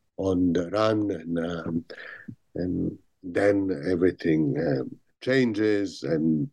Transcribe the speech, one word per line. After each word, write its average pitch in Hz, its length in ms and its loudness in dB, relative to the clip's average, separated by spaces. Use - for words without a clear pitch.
on 92 360 2
the 87 180 0
run, 107 420 0
and, 82 260 -6
um, 82 460 -4
and 87 420 -2
then 98 480 2
everything, 82 720 2
um, - 380 -2
changes, 107 840 0
and, 78 500 0